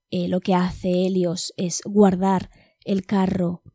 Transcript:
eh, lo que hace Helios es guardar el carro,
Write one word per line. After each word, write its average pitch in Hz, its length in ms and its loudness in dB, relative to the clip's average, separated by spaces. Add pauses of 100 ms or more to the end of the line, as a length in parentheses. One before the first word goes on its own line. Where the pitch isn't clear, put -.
eh, 180 200 -4
lo 185 100 0
que 190 140 0
hace 180 520 0
Helios 180 520 -2
es 175 260 -4
guardar 190 680 2 (360)
el 196 200 -4
carro, 185 560 -2 (140)